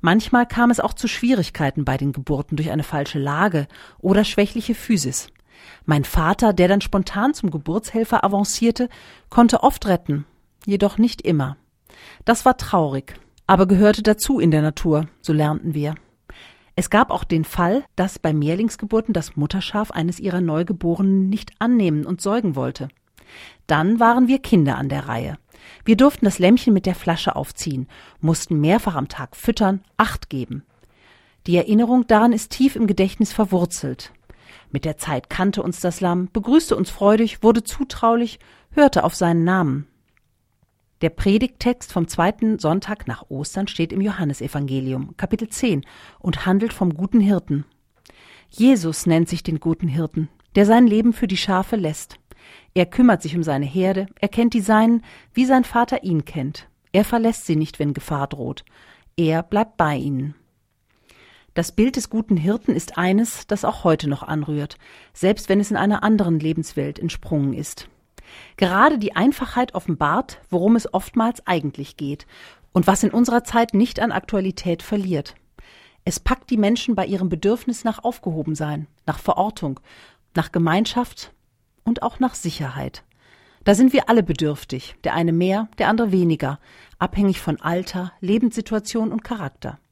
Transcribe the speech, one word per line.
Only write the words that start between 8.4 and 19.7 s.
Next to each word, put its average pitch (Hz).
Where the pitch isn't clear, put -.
konnte -
oft -
retten, 156
jedoch 202
nicht 226
immer. 143
Das 226
war 254
traurig, 143
aber 190
gehörte 208
dazu 214
in 165
der 151
Natur, 151
so -
lernten 151
wir. 147
Es -
gab 208
auch -
den 160
Fall, 190
dass 190
bei 156
Mehrlingsgeburten 208
das 170
Mutterschaf 190